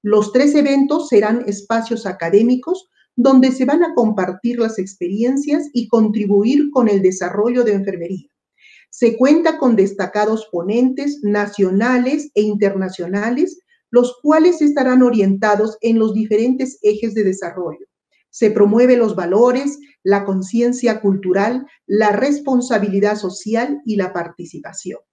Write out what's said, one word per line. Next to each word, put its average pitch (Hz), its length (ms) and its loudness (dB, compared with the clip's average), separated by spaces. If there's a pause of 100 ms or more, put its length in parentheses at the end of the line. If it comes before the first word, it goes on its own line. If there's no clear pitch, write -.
Los 208 280 2
tres 285 220 4
eventos 285 540 2
serán 226 400 2
espacios 220 580 -6
académicos 226 800 0 (280)
donde 262 360 4
se 254 140 -2
van 302 160 2
a 339 140 0
compartir 214 640 -2
las 220 180 -2
experiencias 240 960 -4
y 240 140 -2
contribuir 214 840 2
con 233 180 2
el 196 140 2
desarrollo 202 640 -2
de 214 100 0
enfermería. 180 560 -6 (600)
Se 226 260 0
cuenta 311 420 2
con 247 160 2
destacados 208 760 -2
ponentes 254 680 -2
nacionales 208 1120 0
e 208 80 2
internacionales, 202 1200 -2 (320)
los 247 320 2
cuales 320 400 4
estarán 254 400 4
orientados 208 760 2
en 226 180 2
los 214 160 0
diferentes 240 680 -2
ejes 214 320 0
de 214 100 -2
desarrollo. 180 640 -6 (460)
Se 214 180 0
promueve 226 480 4
los 214 180 0
valores, 247 600 0 (240)
la 196 240 0
conciencia 220 760 -2
cultural, 196 680 -2 (180)
la 208 280 0
responsabilidad 214 1000 -2
social 226 680 -6
y 220 100 -4
la 185 160 -4
participación. 165 880 -12 (140)